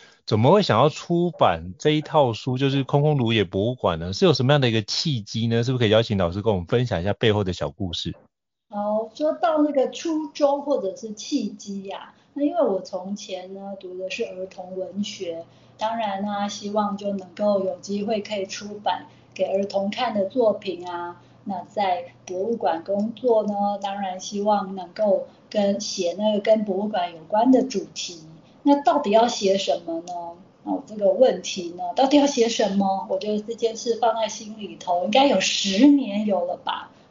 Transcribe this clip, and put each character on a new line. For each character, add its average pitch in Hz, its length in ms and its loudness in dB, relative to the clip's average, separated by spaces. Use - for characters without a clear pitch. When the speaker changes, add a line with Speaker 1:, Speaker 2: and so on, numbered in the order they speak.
Speaker 1:
怎 110 120 0
么 123 140 6
会 208 100 6
想 110 160 4
要 147 120 6
出 175 400 -2
版 90 480 0
这 151 120 2
一 151 120 2
套 143 300 4
书， 127 260 -4
就 139 100 2
是 135 160 2
《空 143 160 2
空 151 160 2
如 117 160 2
也 107 120 4
博 98 200 -2
物 123 100 -2
馆》 90 260 0
呢？ 90 120 -6
是 135 120 0
有 170 80 8
什 127 120 2
么 135 80 4
样 143 80 4
的 127 80 4
一 110 40 2
个 110 100 0
契 127 400 -4
机 113 240 -4
呢？ 117 160 2
是 131 100 -2
不 123 60 0
是 - 20 0
可 117 60 4
以 101 40 4
邀 110 120 6
请 107 160 -2
老 87 140 0
师 101 100 -6
跟 110 100 0
我 95 60 0
们 87 80 -6
分 123 180 2
享 98 160 -2
一 85 40 -6
下 101 80 0
背 107 200 2
后 104 120 2
的 90 80 -2
小 - 180 -4
故 90 220 -8
事？ - 220 -8
Speaker 2:
好， 208 460 -4
说 302 180 -2
到 311 300 2
那 302 80 2
个 262 200 2
初 311 440 -4
衷 285 260 2
或 277 220 -2
者 190 140 -4
是 220 180 -12
契 226 340 -4
机 196 360 -12
呀， - 280 -14
那 285 80 -2
因 302 120 0
为 339 60 0
我 196 220 2
从 190 340 -8
前 185 380 -12
呢， 196 260 -12
读 180 160 -14
的 185 140 -8
是 214 160 -6
儿 185 200 -10
童 185 300 -14
文 185 260 -6
学， 170 440 -8
当 220 180 -2
然 202 300 -4
啊， 202 220 -4
希 208 240 -10
望 208 260 -2
就 202 160 -4
能 190 200 -8
够 202 300 0
有 180 140 -4
机 202 260 -6
会 214 160 -2
可 208 180 -6
以 196 60 -2
出 208 360 -10
版 - 260 -2
给 185 120 -2
儿 196 200 0
童 196 240 -2
看 233 240 -2
的 202 140 0
作 226 260 2
品 180 340 -6
啊。 175 360 -10
那 202 200 -6
在 185 480 -2
博 180 120 -6
物 226 180 -2
馆 165 280 -2
工 208 300 -2
作 226 300 2
呢， 202 100 -2
当 202 220 -6
然 190 180 -6
希 202 220 -6
望 196 320 0
能 180 140 -10
够 202 400 0
跟， 202 320 0
写 175 380 -4
那 214 160 2
个 202 60 0
跟 220 260 4
博 185 100 -2
物 208 120 -2
馆 175 260 -4
有 160 80 -18
关 233 280 2
的 247 120 8
主 185 320 -4
题。 165 260 -12
那 285 180 4
到 214 160 4
底 202 120 -2
要 226 160 6
写 196 300 2
什 - 300 -2
么 330 140 -6
呢？ - 120 -12
那 196 80 -6
我 180 140 -6
这 214 80 -16
个 202 140 2
问 185 320 4
题 170 300 -8
呢， 180 140 -10
到 269 100 4
底 294 120 6
要 277 80 6
写 233 240 2
什 202 260 0
么？ 190 320 0
我 190 100 -2
觉 214 140 -4
得 208 80 -2
这 226 140 -8
件 277 200 -2
事 226 240 -2
放 226 160 2
在 220 140 -2
心 220 300 -12
里 175 180 -12
头， 180 280 -2
应 214 60 -2
该 269 160 6
有 202 140 4
十 196 460 2
年 214 400 6
有 185 180 2
了 - 140 -6
吧。 - 320 -8